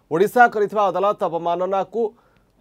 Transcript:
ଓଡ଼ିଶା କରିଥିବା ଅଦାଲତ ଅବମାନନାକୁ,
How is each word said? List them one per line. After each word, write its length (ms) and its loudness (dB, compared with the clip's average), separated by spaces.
ଓଡ଼ିଶା 280 4
କରିଥିବା 360 -2
ଅଦାଲତ 380 -2
ଅବମାନନାକୁ, 760 -4